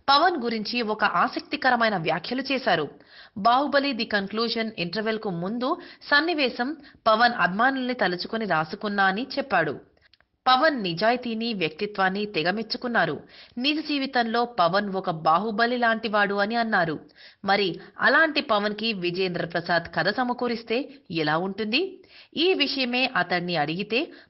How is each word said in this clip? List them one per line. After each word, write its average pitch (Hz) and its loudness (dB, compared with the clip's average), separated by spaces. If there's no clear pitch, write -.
పవన్ 330 6
గురించి 233 -2
ఒక 214 -2
ఆసక్తికరమైన 233 2
వ్యాఖ్యలు 175 -2
చేశారు. 180 2
బాహుబలి 277 2
ది 226 -4
కన్క్లూజన్ 220 -2
ఇంటర్వెల్కు 214 -4
ముందు 240 -2
సన్నివేశం 294 0
పవన్ 233 6
అభిమానుల్ని 247 0
తలుచుకొని 214 -2
రాసుకున్నా 196 0
అని 196 0
చెప్పాడు. 170 -2
పవన్ 262 4
నిజాయితీని, 226 0
వ్యక్తిత్వాన్ని 196 -2
తెగ 160 0
మెచ్చుకున్నారు. 220 -2
నిజ 294 0
జీవితంలో 247 0
పవన్ 202 2
ఒక 185 -4
బాహుబలి 208 2
లాంటివాడు 220 0
అని 202 0
అన్నారు. 190 0
మరి 196 0
అలాంటి 294 4
పవన్కి 214 0
విజేంద్ర 175 -2
ప్రసాద్ 170 -2
కథ 165 0
సమకూరిస్తే 240 -2
ఎలా 156 0
ఉంటుంది? 220 -4
ఈ 349 2
విషయమే 262 -2
అతన్ని 175 0
అడిగితే 202 -2